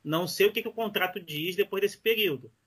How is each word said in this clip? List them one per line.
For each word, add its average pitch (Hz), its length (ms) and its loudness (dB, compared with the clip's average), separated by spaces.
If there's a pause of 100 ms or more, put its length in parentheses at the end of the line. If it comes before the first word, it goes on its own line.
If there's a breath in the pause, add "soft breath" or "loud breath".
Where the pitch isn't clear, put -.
Não 160 220 0
sei 196 200 4
o 208 60 4
que, 226 100 -4
que 233 60 -6
o 220 40 -8
contrato 208 460 -2
diz 165 380 -4
depois 196 260 0
desse 202 160 -2
período. 190 520 0 (160)